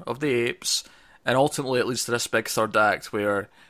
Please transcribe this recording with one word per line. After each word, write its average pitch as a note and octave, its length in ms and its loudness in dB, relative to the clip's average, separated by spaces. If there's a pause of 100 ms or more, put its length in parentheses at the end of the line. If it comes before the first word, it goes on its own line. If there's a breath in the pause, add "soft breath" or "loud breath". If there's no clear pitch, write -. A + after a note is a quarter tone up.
of A#2+ 140 -6
the D3+ 120 0
apes, - 520 -2 (400 soft breath)
and B2 120 2
ultimately C3+ 440 2
it G2+ 60 0
leads A#2+ 200 -2
to - 60 -6
this A#2+ 140 0
big A2+ 220 0
third G#2+ 280 0
act G#2+ 360 2
where G#2 360 0 (220 soft breath)